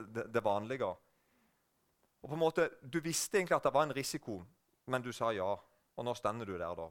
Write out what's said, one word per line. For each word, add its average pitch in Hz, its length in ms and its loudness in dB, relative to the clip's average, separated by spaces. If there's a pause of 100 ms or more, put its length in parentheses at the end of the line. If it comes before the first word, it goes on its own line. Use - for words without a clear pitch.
(140)
det, 113 220 -4
det 113 100 2
vanlige. 107 460 0 (1300)
Og 135 80 -12
på 147 80 -6
en 165 60 2
måte, 160 260 4 (160)
du 156 160 -2
visste 165 380 0
egentlig 170 180 4
at - 80 2
det 131 80 4
var 147 140 6
en 135 100 -4
risiko, 135 400 -4 (560)
men 127 100 2
du 123 120 -6
sa 117 200 0
ja. 98 200 0 (420)
Og 120 80 -4
nå 120 80 0
stender 113 320 -2
du 98 80 -4
der 87 240 -4
da, 85 120 -8